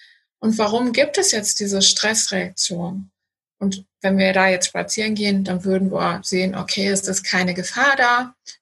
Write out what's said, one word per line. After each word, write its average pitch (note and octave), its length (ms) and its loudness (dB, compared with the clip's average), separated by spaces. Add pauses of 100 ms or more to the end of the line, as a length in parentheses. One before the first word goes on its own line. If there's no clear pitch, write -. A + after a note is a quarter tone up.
(400)
Und A3 180 0
warum A3+ 340 0
gibt C#4+ 260 2
es - 140 2
jetzt G#3 280 -2
diese G3 220 -2
Stressreaktion? F3 1300 -2 (500)
Und G3 260 -4 (160)
wenn F#3+ 160 2
wir F#3+ 140 4
da F#3+ 160 4
jetzt F#3 180 2
spazieren G#3+ 480 -4
gehen, G3+ 300 0
dann F#3 200 -4
würden F#3+ 260 2
wir F#3 320 -2
sehen, F#3 320 -2
okay, F#3+ 340 -4
es G3 200 0
ist F#3 160 -2
keine F3+ 300 0
Gefahr B3 420 0
da, B3 380 2 (280)